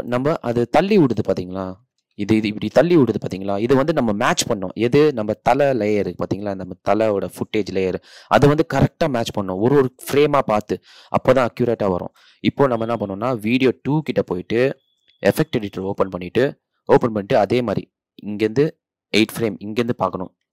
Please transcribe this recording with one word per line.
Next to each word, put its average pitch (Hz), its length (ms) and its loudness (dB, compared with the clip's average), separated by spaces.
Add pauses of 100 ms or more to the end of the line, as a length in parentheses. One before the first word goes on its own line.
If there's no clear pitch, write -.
(120)
நம்ம 135 220 0 (140)
அது 120 120 -2 (160)
தள்ளி 196 220 2
விடுது 117 300 2
பாத்தீங்களா? 92 360 -6 (540)
இது, 104 180 0
இது 110 120 0
இப்படி 107 200 -6
தள்ளி 165 280 4
விடுது 117 240 4
பாத்தீங்களா? 98 380 -6
இது 120 180 2
வந்து 147 160 0
நம்ம 127 200 0
மேட்ச் 123 360 -2
பண்ணோம். 95 240 -4
எது? 143 400 2
நம்ம 107 200 -4
தலை 131 340 2
layer 107 400 0
இருக்கு 90 180 -6
பாத்தீங்களா? 98 300 -6
நம்ம 90 200 -12 (140)
தலையோட 101 400 2
footage - 420 -4
layer. 92 320 -2 (260)
அது 123 200 4
வந்து 151 260 2
கரெக்டா 139 340 0
மேட்ச் 117 300 -4
பண்ணோம். 92 200 -4
ஒரு, 120 160 2
ஒரு 131 200 4 (120)
ஃப்ரேமா 143 320 2
பார்த்து. 107 440 0 (280)
அப்பதான் 127 380 2
அக்யூரேட்டா 110 420 -2
வரும். 87 220 -4 (280)
இப்போ - 260 0
நம்ம 113 200 0
என்ன 110 200 -2
பண்ணோம்னா, 110 320 -4
video 120 440 2
two 147 200 -2
கிட்ட 104 200 -2
போயிட்டு, 110 580 -2 (460)
effect 135 300 0
editor 101 240 -6
open 95 280 -2
பண்ணிட்டு, 95 540 -2 (220)
open 127 280 4
பண்ணிட்டு 107 240 0
அதே 110 260 2
மாதிரி 104 300 -6 (340)
இங்கேருந்து 110 440 0 (460)
eight 107 180 2
frame, 113 260 -2
இங்கேருந்து 113 320 -4
பார்க்கணும். 92 440 -6 (160)